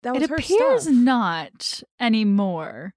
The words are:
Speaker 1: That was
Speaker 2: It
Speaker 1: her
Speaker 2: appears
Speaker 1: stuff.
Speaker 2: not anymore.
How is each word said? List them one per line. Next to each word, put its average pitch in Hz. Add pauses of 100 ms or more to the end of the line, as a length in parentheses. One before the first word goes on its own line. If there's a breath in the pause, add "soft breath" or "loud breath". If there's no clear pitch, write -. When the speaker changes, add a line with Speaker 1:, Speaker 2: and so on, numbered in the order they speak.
Speaker 1:
That 247
was 262
Speaker 2:
It 294
Speaker 1:
her 311
Speaker 2:
appears 466
Speaker 1:
stuff. 320
Speaker 2:
not 233 (160)
anymore. 196